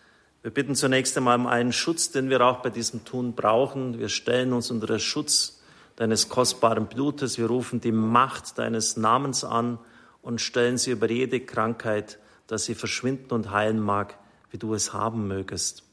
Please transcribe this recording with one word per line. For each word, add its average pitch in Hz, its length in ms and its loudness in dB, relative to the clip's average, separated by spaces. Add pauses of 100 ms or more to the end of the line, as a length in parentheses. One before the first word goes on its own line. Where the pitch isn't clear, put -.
(440)
Wir 113 80 -8
bitten 139 240 -2
zunächst 131 420 2
einmal 123 220 4
um 123 80 0
einen 120 260 2
Schutz, - 380 0
den 135 180 0
wir 123 160 6
auch 123 120 4
bei 123 120 -4
diesem 117 340 -6
Tun 123 300 -4
brauchen. 123 640 2
Wir 110 120 -4
stellen 127 440 0
uns 120 160 -2
unter 113 160 -2
den 110 140 0
Schutz - 640 -2 (320)
deines 110 340 0
kostbaren 113 560 2
Blutes. 135 540 -2
Wir 113 80 2
rufen 120 340 -2
die 117 100 0
Macht 113 680 2
deines 113 360 -2
Namens 123 480 2
an 117 360 -2 (420)
und 117 180 -6
stellen 123 380 2
sie 127 140 0
über 110 180 0
jede 120 300 0
Krankheit, 110 800 -4 (260)
dass 107 200 -4
sie 113 100 -4
verschwinden 131 580 -4
und 107 160 -2
heilen 107 300 2
mag, 101 400 -2 (320)
wie 98 80 -12
du 110 160 -2
es - 180 -4
haben 107 340 -2
mögest. 95 540 -6 (120)